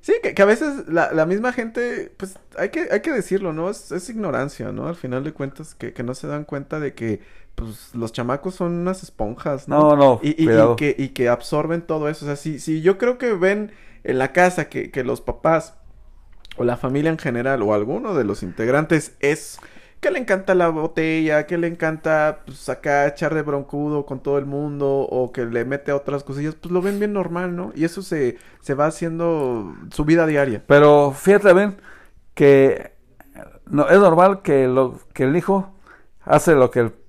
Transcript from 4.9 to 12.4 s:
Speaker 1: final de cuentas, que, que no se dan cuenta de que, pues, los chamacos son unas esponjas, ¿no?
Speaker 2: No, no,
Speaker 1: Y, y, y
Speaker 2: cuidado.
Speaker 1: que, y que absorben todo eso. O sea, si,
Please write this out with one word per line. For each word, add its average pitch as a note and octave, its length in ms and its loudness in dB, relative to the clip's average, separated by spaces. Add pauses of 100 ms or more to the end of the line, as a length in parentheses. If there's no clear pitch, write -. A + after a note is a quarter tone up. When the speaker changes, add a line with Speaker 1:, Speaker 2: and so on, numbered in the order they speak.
Speaker 1:
final C3 280 -6
de D3+ 80 -8
cuentas, C#3+ 420 -12
que, A#2 180 -12
que - 100 -10
no B2 120 -6
se - 140 -14
dan D3 160 -8
cuenta D3 360 -10
de D3 140 -8
que, A2 280 -6 (320)
pues, A2+ 400 -12
los A2+ 180 -8
chamacos C3+ 440 -6
son F3 160 -4
unas F3+ 300 -6
esponjas, C3 680 -8
¿no? D3 100 0 (120)
Speaker 2:
No, D3 60 4
no, C3+ 260 6
Speaker 1:
Y, C#3+ 80 0
y, D3+ 120 0
y - 40 4
Speaker 2:
cuidado. A2+ 300 6
Speaker 1:
que, C#3+ 220 0
y C3+ 120 -4
que B2 180 0
absorben D#3 540 -2
todo D#3 260 -4
eso. D3+ 160 -8
O C#3+ 40 -8
sea, C#3+ 80 -6
si, D3+ 240 -10